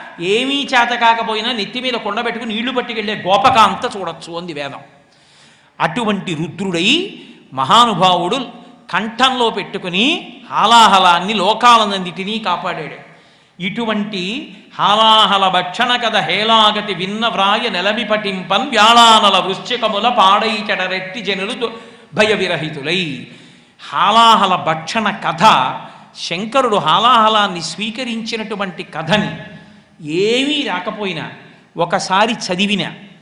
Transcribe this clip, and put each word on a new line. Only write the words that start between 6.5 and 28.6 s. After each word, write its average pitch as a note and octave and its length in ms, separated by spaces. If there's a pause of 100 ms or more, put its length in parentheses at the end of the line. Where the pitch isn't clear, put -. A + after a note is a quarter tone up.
మహానుభావుడు F3+ 840 (540)
కంఠంలో A#3 580
పెట్టుకుని G3+ 840 (180)
హాలాహలాన్ని F#3+ 840
లోకాలన్నింటినీ G3+ 1040
కాపాడాడు. E3+ 720 (500)
ఇటువంటి G#3 960 (240)
హాలాహల G3+ 680
భక్షణ F#3 480
కథ A3+ 200
హేలాగతి G#3 800
విన్న G3+ 340
వ్రాయ G#3 420
నెలమి G3+ 360
పఠింపన్ G3+ 640
వ్యాళానల A3 680
వృశ్చికముల G3+ 720
పాడై G#3+ 480 (140)
చెడరెట్టి F#3 500
జనులు F#3+ 300
దు-, A#3+ 180 (440)
భయ G#3+ 200
విరహితులై. D#3 960 (640)
హాలాహల G3 640
భక్షణ E3 540
కథ, D#3+ 640 (460)
శంకరుడు A3+ 560
హాలాహలాన్ని G3+ 840
స్వీకరించినటువంటి A3 1200